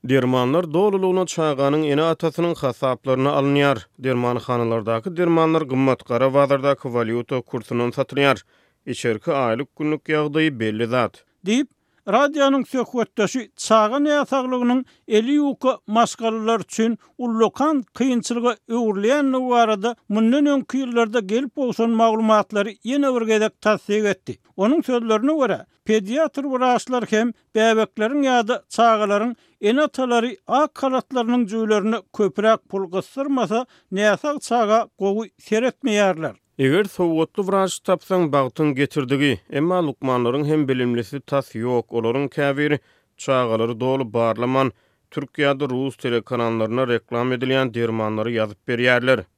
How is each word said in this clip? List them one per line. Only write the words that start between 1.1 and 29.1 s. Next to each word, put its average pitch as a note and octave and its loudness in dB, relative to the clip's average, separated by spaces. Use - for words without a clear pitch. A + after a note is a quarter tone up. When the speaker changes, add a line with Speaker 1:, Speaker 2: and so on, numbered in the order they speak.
Speaker 1:
çaganyň D3+ 0
ene D3+ 2
atasynyň E3 -2
hasaplaryna C3 -2
alynýar. C#3 2
Dermanhanalardaky B2 -2
dermanlar D#3+ 2
gymmat, C3 0
gara B2+ 0
bazardaky C#3 2
valyuta A#2+ -2
kursundan A#2+ -4
satylýar. C3+ 0
Içerki A#2+ -4
aýlyk B2+ -2
günlük D3+ -2
ýagdaýy D3+ 0
belli A2 -2
zat. A#2 -2
Speaker 2:
Diýip, A#3+ 0
radiýanyň C#4 2
söhbetdeşi A#3 -4
çaga A3 2
näsaglygynyň C4 0
eli A3+ 2
ýuka C4+ 0
maşgalalar A3+ 0
üçin A3+ -2
ullukan A#3+ 0
kynçylyga A#3+ 0
öwürleýän B3 0
barada A3+ 2
mundan A3+ 2
öňkü C#4 0
ýyllarda A#3 0
gelip A3 -4
bolşan A#3 -2
maglumatlary A3 2
ýene C#4 0
bir A3+ -2
gezek A3 0
tasdik G#3+ 0
etdi. F#3+ -4
Onuň B3+ 2
sözlerine A#3 0
görä, A#3+ 0
pediatr A3+ 0
wraçlar B3+ 0
hem A3 0
bäbekleriň A3 0
ýa-da A#3+ 0
çagalaryň A3 2